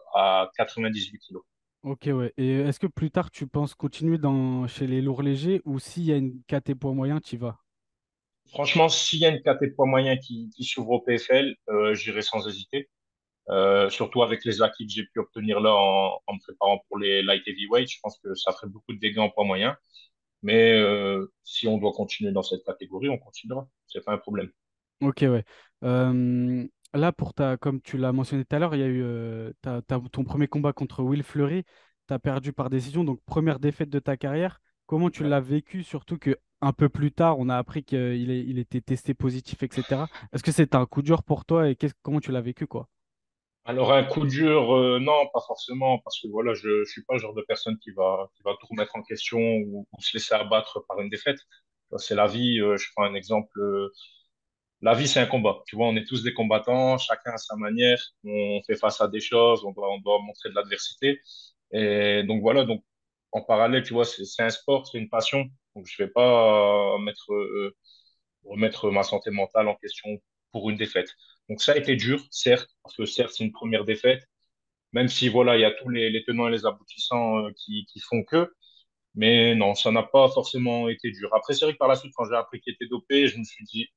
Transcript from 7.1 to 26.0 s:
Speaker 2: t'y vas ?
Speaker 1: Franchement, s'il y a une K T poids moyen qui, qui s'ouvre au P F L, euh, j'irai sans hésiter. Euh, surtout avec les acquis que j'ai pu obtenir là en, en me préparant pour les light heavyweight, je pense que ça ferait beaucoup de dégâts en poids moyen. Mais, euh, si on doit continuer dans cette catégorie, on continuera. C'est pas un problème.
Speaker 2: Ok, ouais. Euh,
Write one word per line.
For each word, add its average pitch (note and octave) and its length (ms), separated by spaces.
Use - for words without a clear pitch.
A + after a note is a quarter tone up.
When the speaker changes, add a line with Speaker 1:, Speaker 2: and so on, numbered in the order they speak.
Speaker 2:
t'y - 180
vas ? A#2 220
Speaker 1:
Franchement, D#3+ 420
s'il - 300
y E3 60
a D#3+ 40
une D3 120
K C#3 180
T C#3 100
poids C3+ 160
moyen C3 320
qui, A#2 380
qui B2+ 80
s'ouvre A#2 280
au A#2+ 100
P A#2+ 160
F - 120
L, C3 260
euh, G#2+ 240
j'irai G#2+ 280
sans G#2+ 260
hésiter. G#2 420
Euh, G2 420
surtout A#2+ 320
avec A#2 220
les A2 180
acquis A2 240
que G2 60
j'ai G#2+ 120
pu - 140
obtenir G#2+ 400
là G#2+ 160
en, G2 500
en G2+ 80
me G2 60
préparant G2+ 480
pour G2+ 100
les G2 240
light G2 260
heavyweight, G#2+ 440
je - 100
pense G#2 220
que G2 100
ça A2 200
ferait G2 160
beaucoup A2 240
de G2+ 60
dégâts G#2+ 200
en G#2 100
poids G#2 160
moyen. G2+ 320
Mais, A2+ 320
euh, G2+ 580
si - 240
on A2 100
doit G3+ 140
continuer G#3 400
dans F#3+ 120
cette - 200
catégorie, G2 460
on B2 80
continuera. B2+ 500
C'est - 160
pas G#2 100
un G2+ 40
problème. G2 340
Speaker 2:
Ok, C#3 200
ouais. B2 220
Euh, B2 800